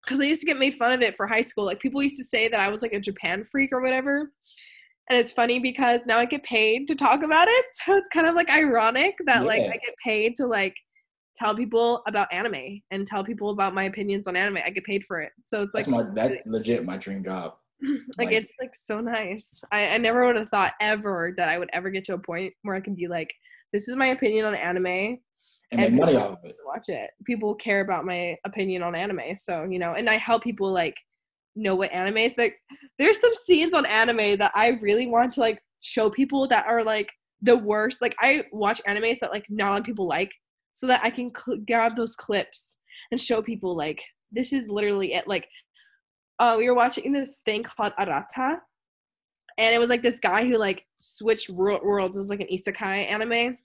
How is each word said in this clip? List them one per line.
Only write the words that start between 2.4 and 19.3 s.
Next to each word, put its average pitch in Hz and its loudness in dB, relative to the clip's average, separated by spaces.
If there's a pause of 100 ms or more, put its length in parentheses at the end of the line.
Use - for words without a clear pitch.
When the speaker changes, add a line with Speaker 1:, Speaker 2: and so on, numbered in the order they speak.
Speaker 1:
that 226 2
I 196 4
was, 208 -6
like, 220 -4
a 202 -2
Japan 196 -6
freak 269 0
or 254 0
whatever. 269 -2 (800)
And 247 6
it's 240 0
funny 240 2
because 247 2
now 226 4
I 240 4
get 277 -4
paid 226 2
to 311 0
talk 277 4
about 311 6
it. 508 4
<laughs> - -12
So 370 4
it's - 0
kind 320 2
of, 339 2
like, 339 2
ironic 269 4 (100)
that, 240 4
like, 220 2
Speaker 2:
Yeah. 208 -2
Speaker 1:
I 226 -8
get 240 -10
paid 220 0
to, 262 -2
like, 196 0 (600)
tell 214 0
people 233 2
about 202 0
anime 196 -6 (100)
and 196 -4
tell 202 -6
people 208 -6
about 196 0
my 190 0
opinions 196 -4
on 180 -6
anime. 196 0
I 180 -4
get 190 -8
paid 202 -4
for 170 -8
it. - -12 (140)
So 208 -4
it's, 202 -6
Speaker 2:
That's 214 -4
Speaker 1:
like, 117 0
Speaker 2:
my, 98 -10
that's 110 -2
Speaker 1:
really 110 -4
Speaker 2:
legit 113 -2
my 95 -8
dream 98 -8
job. 90 -8 (260)
Speaker 1:
<laughs> - -10 (340)
Like, 233 0
Speaker 2:
Like 220 0
Speaker 1:
it's, 220 -2
like, 254 -12
so 220 -8
nice. 220 -8 (100)